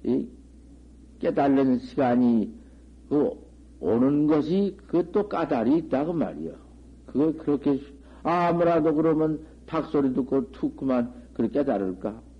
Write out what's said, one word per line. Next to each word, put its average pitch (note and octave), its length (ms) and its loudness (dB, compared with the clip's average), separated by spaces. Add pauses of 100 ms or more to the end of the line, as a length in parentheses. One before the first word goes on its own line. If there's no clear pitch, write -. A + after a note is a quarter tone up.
이? - 240 -2 (920)
깨달는 C#3 600 2
시간이 B2 720 2 (580)
그 C#3+ 220 2 (480)
오는 C3 480 2
것이 F3+ 480 0 (120)
그 E3+ 240 -2
또 G#3 180 0
까닭이 C#3+ 480 0
있다고 D#3 360 -2
말이요. E2 400 -6 (520)
그거 D3+ 280 0
그렇게 C#3+ 440 0
쉬-, - 160 -10 (300)
아무라도 E3+ 720 2
그러면 D#3 460 2 (260)
닭소리 C#3+ 480 0
듣고 B2+ 380 -2
툭 - 240 -6
그만 B2+ 380 -2 (200)
그렇게 A2+ 260 -2
깨달을까? G#2+ 600 -4 (180)